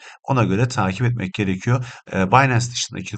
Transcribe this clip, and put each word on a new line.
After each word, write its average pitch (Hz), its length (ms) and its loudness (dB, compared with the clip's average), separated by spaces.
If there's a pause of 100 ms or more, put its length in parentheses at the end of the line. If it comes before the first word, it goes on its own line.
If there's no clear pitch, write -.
(240)
Ona 127 200 2
göre 98 240 2
takip 98 380 -2
etmek 110 280 -2
gerekiyor. 107 520 0 (280)
Ee, 95 180 0
Binance 127 400 4
dışındaki - 460 -8